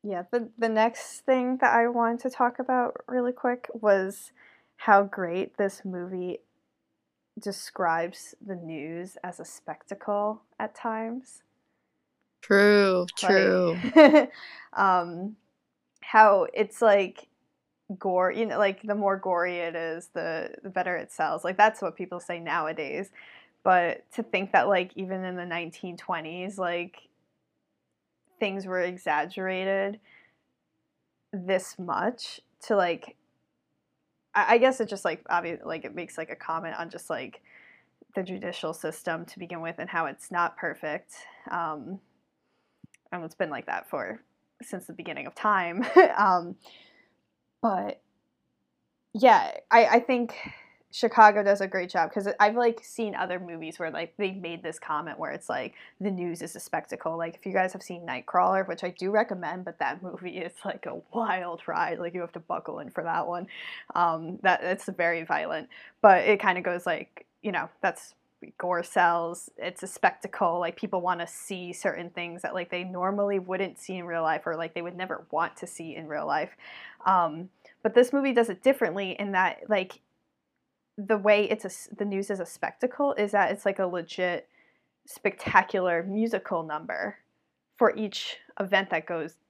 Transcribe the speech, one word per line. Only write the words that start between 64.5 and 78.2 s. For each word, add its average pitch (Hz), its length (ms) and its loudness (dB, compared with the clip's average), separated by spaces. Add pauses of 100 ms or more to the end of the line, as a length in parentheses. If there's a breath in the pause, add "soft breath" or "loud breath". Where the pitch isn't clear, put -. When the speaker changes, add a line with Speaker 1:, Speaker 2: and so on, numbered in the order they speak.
Speaker 1:
it's 185 240 -4
very 170 380 -2
violent, 156 440 -4 (320 loud breath)
but 190 240 8
it 202 160 4
kinda 185 200 2
goes 180 260 -4
like, - 400 -6 (160)
you 208 100 -6
know, 151 160 -4 (120)
that's - 340 -4 (440)
gore 180 240 -2
sells. 170 760 0
It's - 260 -10
a - 40 -10
spectacle. - 720 0
Like, 165 160 -6
people 196 240 -4
wanna 175 260 -2
see 180 460 -12
certain 175 380 -6
things 175 320 -10
that, - 120 -8
like, 175 160 -8
they 180 140 -6
normally 196 540 -2
wouldn't 185 420 -4
see 185 160 -10
in 175 100 -10
real 170 160 -4
life 160 240 -2
or, 170 100 -4
like, 160 180 -8
they 175 80 -6
would 175 140 -10
never 185 360 -8
want 165 240 -2
to 190 100 -12
see 165 300 -14
in 160 120 -12
real 151 180 -6
life. 156 300 -4 (500 loud breath)
Um, 175 440 2 (320 soft breath)
but 214 120 0
this 247 180 8
movie 277 200 2